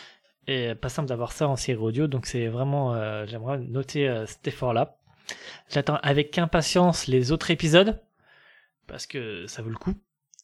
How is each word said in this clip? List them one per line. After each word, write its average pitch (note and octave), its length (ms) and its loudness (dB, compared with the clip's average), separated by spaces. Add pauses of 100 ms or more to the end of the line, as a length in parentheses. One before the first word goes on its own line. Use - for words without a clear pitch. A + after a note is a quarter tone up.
(480)
et B2 260 -2
pas C3 140 -6
simple C#3 200 -4
d'avoir A#2+ 220 -4
ça - 160 0
en C#3 100 2
série A#2+ 220 -2
audio, A#2 300 0
donc C3 180 -2
c'est A#2 220 -2
vraiment, C3 460 0
euh, G#2+ 320 -4
j'aimerais A#2 320 -6
noter, C3 500 -2
euh, A2+ 180 -2
cet - 220 -10
effort-là. B2 500 0 (720)
J'attends D3 320 0
avec C#3+ 360 2
impatience E3+ 680 4
les B2+ 240 4
autres E3+ 220 0
épisodes, F3 500 6 (840)
parce - 180 -12
que G#2+ 400 -8
ça - 160 -10
vaut A2+ 80 -6
le A2+ 60 -6
coup. - 180 -4 (500)